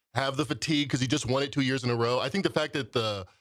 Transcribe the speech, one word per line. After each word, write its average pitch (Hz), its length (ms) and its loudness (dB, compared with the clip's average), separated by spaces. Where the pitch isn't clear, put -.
have 135 240 0
the 151 80 0
fatigue 147 460 0
'cause 139 80 2
he 127 80 0
just 143 180 0
won 127 160 2
it 139 100 -2
two 143 100 0
years 131 220 0
in 123 60 0
a 120 60 2
row. 117 240 2
I 135 100 -2
think 196 140 0
the 170 80 2
fact 151 220 0
that 135 200 -4
the 107 320 0